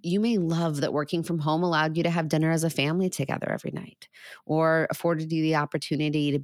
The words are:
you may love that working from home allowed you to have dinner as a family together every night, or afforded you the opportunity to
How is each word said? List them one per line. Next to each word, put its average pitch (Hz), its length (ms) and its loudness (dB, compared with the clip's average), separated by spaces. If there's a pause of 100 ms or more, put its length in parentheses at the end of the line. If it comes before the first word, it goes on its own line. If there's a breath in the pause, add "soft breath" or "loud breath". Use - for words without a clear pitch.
you 175 160 0
may 226 200 2
love 165 420 0
that - 120 -2
working 151 300 -2
from 165 160 -2
home 151 240 0
allowed 160 340 2
you 170 60 0
to 170 80 2
have 170 160 -2
dinner 160 240 2
as 160 140 2
a 165 60 2
family 165 380 0
together - 400 -4
every - 220 -4
night, - 380 -12 (360 loud breath)
or 160 460 2
afforded 160 400 -2
you 160 120 0
the 156 120 2
opportunity 147 760 0
to 143 120 0